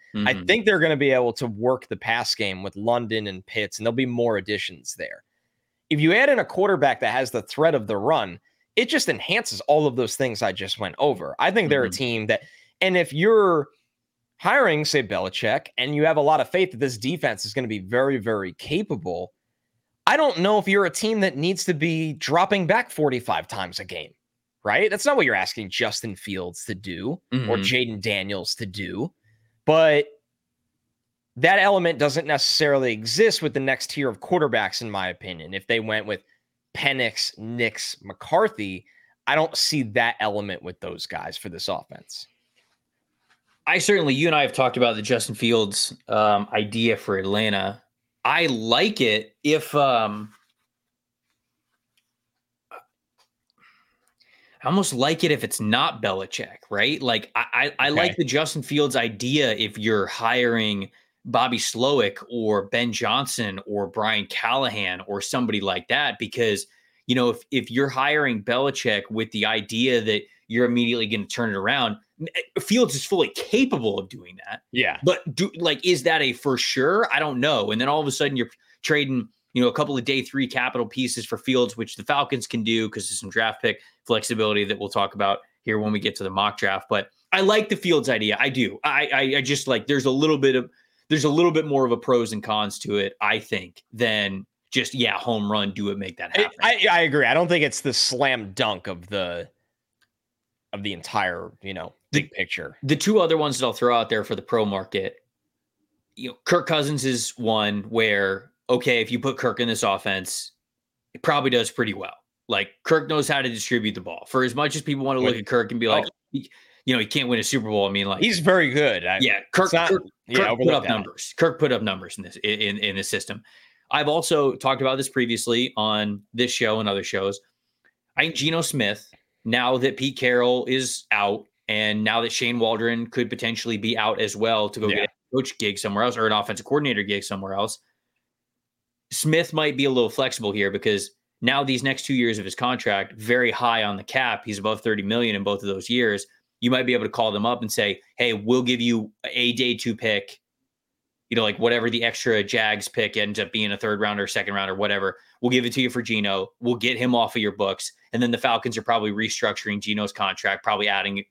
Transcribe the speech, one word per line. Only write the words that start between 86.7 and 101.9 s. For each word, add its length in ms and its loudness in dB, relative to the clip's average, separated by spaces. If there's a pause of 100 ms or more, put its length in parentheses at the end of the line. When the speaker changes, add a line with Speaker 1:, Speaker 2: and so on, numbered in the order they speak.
Speaker 2:
But 200 0 (220)
I 100 2
like 280 2
the 60 0
Fields 340 0
idea. 300 0
I 100 2
do. 340 -2
I, 280 0
I, 100 2 (160)
I 40 2
just, 260 -2
like, 200 0
there's 180 2
a 60 4
little 260 2
bit 180 4
of 140 0 (400)
there's 140 2
a 60 4
little 220 4
bit 140 2
more 200 2
of 60 2
a 60 4
pros 360 0
and 100 -6
cons 360 -2
to 180 -2
it, 240 0
I 180 2
think, 440 -8 (100)
than 520 0 (260)
just, 220 -2
yeah, 240 0
home 340 -2
run, 220 0
do 160 -4
it, 80 -4
make 200 -10
that 180 -10
Speaker 1:
I, 60 2
Speaker 2:
happen. 200 -2
Speaker 1:
I, 300 2
I 100 6
agree. 240 4
I 80 4
don't 140 2
think 160 4
it's 180 -2
the 120 -2
slam 600 0
dunk 340 -2
of 200 -10
the, 400 -4 (1300)
of 100 -10
the 100 -4
entire, 580 -4 (100)
you 120 -10
know, 200 -10 (180)